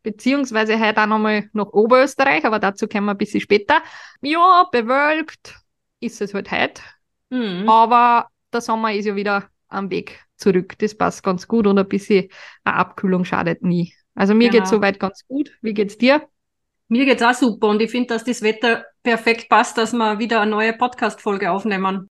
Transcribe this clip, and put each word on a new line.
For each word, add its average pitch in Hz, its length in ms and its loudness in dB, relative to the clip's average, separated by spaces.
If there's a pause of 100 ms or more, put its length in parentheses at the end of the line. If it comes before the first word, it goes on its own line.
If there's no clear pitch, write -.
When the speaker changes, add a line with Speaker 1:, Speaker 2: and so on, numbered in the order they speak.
Speaker 1:
beziehungsweise 220 800 -2
heute 214 240 2
auch - 20 2
nochmal 214 480 0
nach 202 140 -2
Oberösterreich, 269 760 2
aber 220 140 0
dazu 202 300 -2
kommen 202 180 -4
wir 208 60 -2
ein 202 80 -4
bisschen 208 200 -4
später. 240 440 2 (380)
Ja, 349 500 4
bewölkt 285 840 -2 (460)
ist 233 220 -10
es 202 120 -8
halt 196 180 -8
heute, - 300 -4 (480)
Speaker 2:
Mhm. 214 400 -4
Speaker 1:
aber 233 600 4 (220)
der 233 100 -2
Sommer 220 300 -4
ist 208 140 -4
ja 208 100 -4
wieder 202 320 -4 (200)
am 196 240 -8
Weg - 280 -8 (160)
zurück. 180 440 0
Das 214 180 -4
passt 180 240 -2
ganz 180 260 -6
gut 226 200 2
und 202 100 4
ein 196 100 2
bisschen 196 420 -2 (340)
eine - 140 -2
Abkühlung 185 480 -2
schadet 175 380 -4
nie. 175 300 -2 (220)
Also 196 180 0
mir 233 160 4
Speaker 2:
Genau. 233 120 4
Speaker 1:
geht's 190 100 -2
soweit 202 280 0
ganz - 280 -8
gut. 277 240 -6 (100)
Wie 214 140 -6
geht's 208 240 -4
dir? 269 280 2 (640)
Speaker 2:
Mir 233 140 2
geht's 262 180 2
auch 240 120 4
super 220 340 0
und 208 140 2
ich 226 100 -2
find, 247 200 -4
dass 226 120 -4
das 247 180 -4
Wetter 220 440 -2 (180)
perfekt 226 460 -2
passt, 233 280 2
dass 220 140 -2
wir 220 280 -2
wieder 226 200 0
eine 214 120 0
neue 214 200 0
Podcast-Folge 214 800 -4
aufnehmen. 190 600 -4